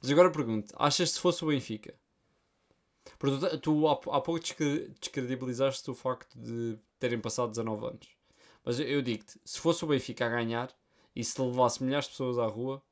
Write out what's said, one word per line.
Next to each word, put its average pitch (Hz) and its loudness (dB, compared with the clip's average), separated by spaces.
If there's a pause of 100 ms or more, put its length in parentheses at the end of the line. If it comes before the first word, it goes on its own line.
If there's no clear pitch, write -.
Mas 127 0
agora 175 8
pergunto: 113 -2
achas 147 4
que - -4
se - -6
fosse 175 2
o 160 -2
Benfica? 123 -4 (1200)
Porque 139 0 (120)
tu, 160 -4
tu 156 2
há, 151 6
há 143 0
pouco 165 -2
descre-, 151 -2
descredibilizaste 127 -2
o 131 -4
facto - -6
de 117 -6 (220)
terem 120 0
passado 117 -2
dezanove 110 -4
anos. 117 -12 (560)
Mas 120 -2
eu, 143 -2
eu 143 2
digo-te: 120 -4
se - -10
fosse 165 2
o 165 -4
Benfica 131 0
a 117 2
ganhar 117 0 (460)
e 120 -4
se - -4
levasse 127 2
milhares 139 0
de - -12
pessoas 127 -2
à 120 2
rua 123 -4 (100)